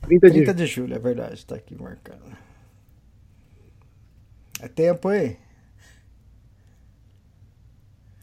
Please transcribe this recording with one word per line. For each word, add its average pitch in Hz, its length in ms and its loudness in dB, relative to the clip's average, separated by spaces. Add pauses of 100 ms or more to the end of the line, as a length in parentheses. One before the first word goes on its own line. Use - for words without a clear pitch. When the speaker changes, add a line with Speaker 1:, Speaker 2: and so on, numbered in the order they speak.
Speaker 1:
trinta 180 280 6
de 160 80 6
Speaker 2:
trinta 143 140 4
Speaker 1:
ju- 175 60 -4
Speaker 2:
de 170 80 -2
julho, 127 300 -8
é 117 40 -10
verdade. 120 460 -8
Tá - 100 -14
aqui - 200 -18
marcado. - 460 -20 (2500)
É - 80 -14
tempo, 170 420 0
hein? 165 260 -2 (2750)